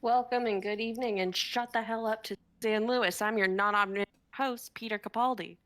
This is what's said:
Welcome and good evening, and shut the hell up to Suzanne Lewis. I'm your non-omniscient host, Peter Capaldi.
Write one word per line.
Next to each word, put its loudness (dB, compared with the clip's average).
Welcome 2
and 0
good -4
evening, 0
and 2
shut -2
the 0
hell -2
up 0
to -8
Suzanne 2
Lewis. 2
I'm 0
your 4
non-omniscient 2
host, -4
Peter -6
Capaldi. -2